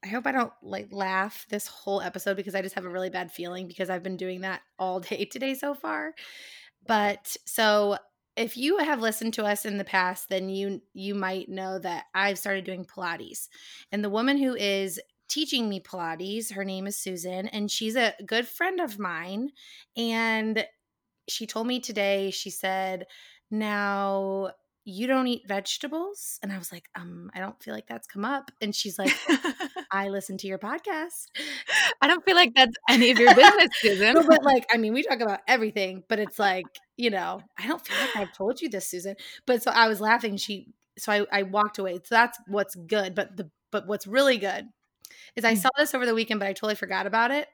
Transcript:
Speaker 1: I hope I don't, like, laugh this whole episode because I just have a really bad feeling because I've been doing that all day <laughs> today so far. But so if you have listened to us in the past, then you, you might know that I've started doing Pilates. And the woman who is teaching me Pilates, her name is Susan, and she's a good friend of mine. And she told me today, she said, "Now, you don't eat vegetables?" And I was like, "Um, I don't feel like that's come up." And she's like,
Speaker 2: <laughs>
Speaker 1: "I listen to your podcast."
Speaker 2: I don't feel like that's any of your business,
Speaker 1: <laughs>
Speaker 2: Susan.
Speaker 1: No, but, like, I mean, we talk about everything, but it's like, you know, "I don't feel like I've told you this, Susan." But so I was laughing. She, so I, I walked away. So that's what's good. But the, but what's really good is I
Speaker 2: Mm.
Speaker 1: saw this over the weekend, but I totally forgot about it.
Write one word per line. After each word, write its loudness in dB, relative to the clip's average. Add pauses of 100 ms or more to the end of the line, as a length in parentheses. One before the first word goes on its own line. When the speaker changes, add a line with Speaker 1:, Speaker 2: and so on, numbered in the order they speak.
Speaker 1:
I -12
hope -4
I 0
don't, 0 (100)
like, -10
laugh -2
this -6
whole -4
episode -4
because -10
I -2
just -8
have -6
a -10
really -6
bad -8
feeling -10
because -8
I've -4
been -6
doing -8
that -8 (180)
all -2
day -6
<laughs> -20
today -4
so -4
far. -6 (720)
But 0
so 2 (380)
if -4
you 0
have 0
listened -2
to -2
us -2
in -4
the -6
past, -2
then -2
you, -4 (120)
you -8
might -4
know -8
that -6 (100)
I've 0
started -4
doing -10
Pilates. -10 (460)
And -2
the -2
woman 2
who 2
is -2 (300)
teaching 0
me -4
Pilates, -6
her -6
name -6
is -6
Susan, -6
and -4
she's -4
a 2 (120)
good 0
friend -2
of -6
mine. -6 (440)
And 0 (640)
she -6
told -4
me -2
today, -2
she -8
said, -4 (420)
"Now, -2 (320)
you -6
don't 2
eat -2
vegetables?" -6
And -6
I -6
was -10
like, -18
"Um, -14
I -10
don't -8
feel -10
like -12
that's -12
come -8
up." -4 (100)
And -4
she's -6
like, 2 (160)
Speaker 2:
<laughs> -2
Speaker 1:
"I -2
listen -6
to -10
your -6
podcast." -8 (680)
Speaker 2:
I 6
don't 4
feel 4
like 8
that's 6 (160)
any 8
of 6
your 12
business, 12
Speaker 1:
<laughs> -2
Speaker 2:
Susan. 6
Speaker 1:
No, 8
but, 4
like, 6
I 6
mean, 2
we 0
talk 0
about -2
everything, 0
but -2
it's -6
like, 0 (280)
you 0
know, -4 (160)
"I -8
don't -4
feel -6
like -2
I've -4
told -4
you -4
this, -6
Susan." -8 (320)
But 2
so 0
I 8
was 0
laughing. 2
She, -8 (320)
so -2
I, 2
I 0
walked 0
away. -4
So -12 (100)
that's 4
what's -2
good. -2
But -4
the, -10 (220)
but -4
what's -4
really 4
good -4 (680)
is -4
I 6
Speaker 2:
Mm. 2
Speaker 1:
saw 4
this 2
over 0
the 2
weekend, 0
but 0
I -2
totally -2
forgot -4
about 2
it. -2